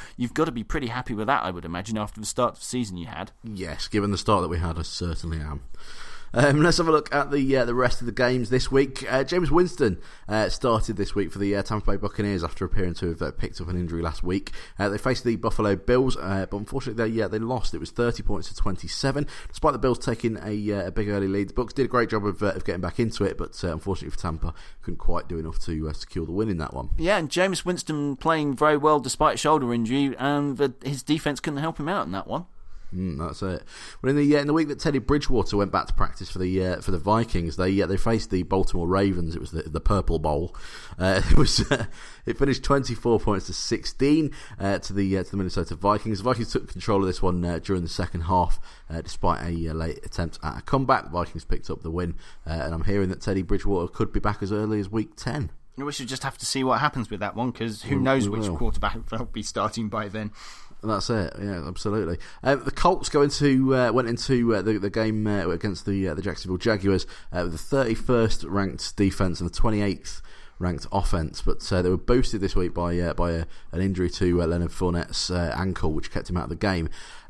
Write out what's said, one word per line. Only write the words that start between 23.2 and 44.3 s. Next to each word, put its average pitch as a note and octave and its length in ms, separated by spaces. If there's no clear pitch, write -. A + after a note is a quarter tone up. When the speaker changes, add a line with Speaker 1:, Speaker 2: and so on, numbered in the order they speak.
Speaker 2:
it, F#2+ 160
but, - 240
uh, F#2 60
unfortunately E2 420
for - 100
Tampa, F2 340
couldn't F2 160
quite - 300
do E2+ 100
enough D#2+ 220
to, D#2 280
uh, D2+ 40
secure E2 340
the D#2+ 60
win G#2+ 160
in F#2 100
that D#2 160
one. C2 240
Speaker 1:
Yeah, F3+ 180
and D#3+ 140
Jameis F#3 340
Winston D3 520
playing D3+ 400
very D3+ 200
well D3+ 220
despite B2+ 400
shoulder D3 340
injury, B2 460
and C#3+ 380
the, C#3 260
his C#3 220
defense D3+ 340
couldn't D3 220
help D#3+ 180
him D3 100
out F#3+ 180
in E2 40
that F#2+ 160
one. E3 200
Speaker 2:
Mm, F2+ 240
that's D#2 240
it. F#2 220
Well, B2+ 100
in C#3+ 60
the, D3 200
uh, D3 40
in C#3+ 60
the D3 60
week D#3 160
that C#3+ 100
Teddy C#3 220
Bridgewater B2+ 560
went G2+ 160
back F#2+ 160
to - 60
practice - 360
for - 80
the, F#2 260
uh, F2+ 160
for - 120
the F2+ 60
Vikings, F#2 580
they, G2 260
uh, E2+ 60
they F#2+ 80
faced A2+ 340
the F#2 140
Baltimore F#2 420
Ravens. F2 480
It E2+ 60
was D#2 100
the, D#2+ 140
the D#2 160
Purple E2+ 400
Bowl. D#2 340
Uh, F#2+ 280
<laughs> - 60
it - 60
was, - 360
uh, A#2+ 140
it A#2 140
finished C#3 240
twenty-four A#2+ 560
points G2+ 280
to F2+ 60
sixteen, C#3+ 800